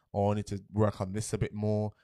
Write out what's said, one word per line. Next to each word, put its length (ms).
or 220
I 20
need 120
to 140
work 300
on 120
this 200
a 60
bit 140
more." 400